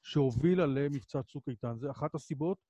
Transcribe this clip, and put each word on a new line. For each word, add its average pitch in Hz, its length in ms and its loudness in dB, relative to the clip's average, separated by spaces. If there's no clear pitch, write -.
שהובילה 147 600 4
למבצע 139 580 -2
צוק - 260 -10
איתן. 117 280 -6
זה 139 140 -6
אחת 151 240 -6
הסיבות 156 420 -4